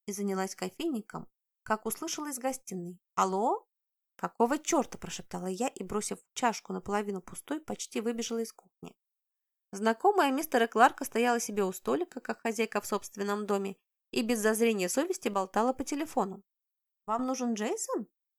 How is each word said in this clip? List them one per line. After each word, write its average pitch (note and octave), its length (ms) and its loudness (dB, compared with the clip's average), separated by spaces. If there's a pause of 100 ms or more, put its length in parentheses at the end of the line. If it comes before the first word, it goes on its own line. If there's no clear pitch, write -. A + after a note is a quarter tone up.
и G#3 60 -4
занялась F#3+ 440 -2
кофейником, G3+ 720 -6 (340)
как G#3+ 240 -2
услышала D4+ 420 -6
из C4 100 -6
гостиной: F#3 600 -6 (160)
"Алло?" F#3+ 500 2 (520)
"Какого A#3 420 2
черта?" – - 400 0
прошептала F3+ 480 -10
я F#3+ 220 -2
и, - 160 -8
бросив G3+ 340 -4 (160)
чашку - 380 0
наполовину G3+ 500 -2
пустой, - 380 -8
почти - 400 -6
выбежала A3+ 400 -2
из A3+ 120 -4
кухни. - 440 -20 (720)
Знакомая C#4 640 4
мистера C4 340 2
Кларка A3+ 380 6
стояла A#3+ 340 2
себе G#3 240 -2
у F#3+ 80 2
столика, C#4 500 -2
как - 200 -8
хозяйка A3 400 -2
в - 60 -6
собственном G3+ 600 -2
доме, G3 300 0 (340)
и B3+ 120 0
без A3+ 180 2
зазрения G#3+ 480 4
совести D#4 400 0
болтала G#3 440 2
по C4 120 -6
телефону. A#3+ 580 -2 (640)
"Вам A#3 200 0
нужен B3 280 0
Джейсон?" – C4+ 540 -2 (300)